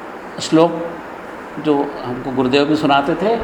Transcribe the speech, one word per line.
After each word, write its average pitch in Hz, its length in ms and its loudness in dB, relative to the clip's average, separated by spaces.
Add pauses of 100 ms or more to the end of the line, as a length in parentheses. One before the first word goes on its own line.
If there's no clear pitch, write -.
(420)
श्लोक 165 420 4 (720)
जो 151 180 2 (300)
हमको 127 260 -6
गुरुदेव 127 340 4
भी 151 100 2
सुनाते 143 400 2
थे, 208 280 2